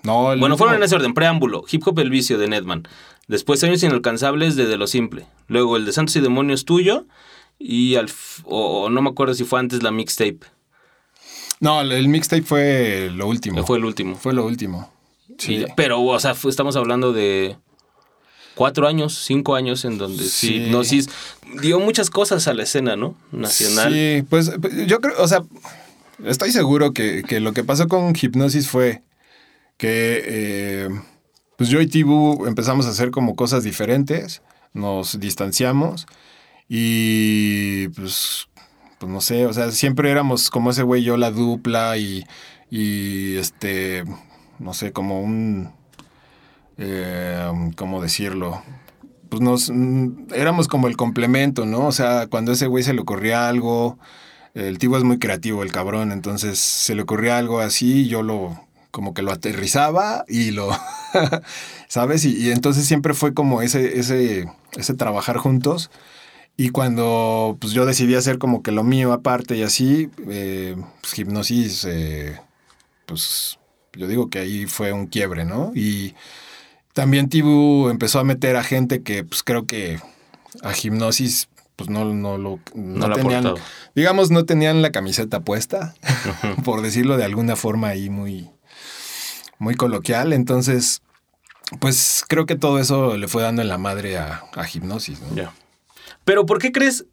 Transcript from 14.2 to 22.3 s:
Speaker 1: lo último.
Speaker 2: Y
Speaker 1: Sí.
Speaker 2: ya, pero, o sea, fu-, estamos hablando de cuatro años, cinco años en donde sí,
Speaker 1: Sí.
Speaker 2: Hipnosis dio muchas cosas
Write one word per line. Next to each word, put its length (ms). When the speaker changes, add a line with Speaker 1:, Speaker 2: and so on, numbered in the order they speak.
Speaker 1:
lo 100
último. 480
Speaker 2:
Y 100
Speaker 1:
Sí. 220
Speaker 2:
ya, 140
pero, 280
o 180
sea, 140
fu-, 160
estamos 260
hablando 360
de 440
cuatro 320
años, 280
cinco 300
años 300
en 140
donde 260
sí, 240
Speaker 1:
Sí. 80
Speaker 2:
Hipnosis 520
dio 200
muchas 300
cosas 360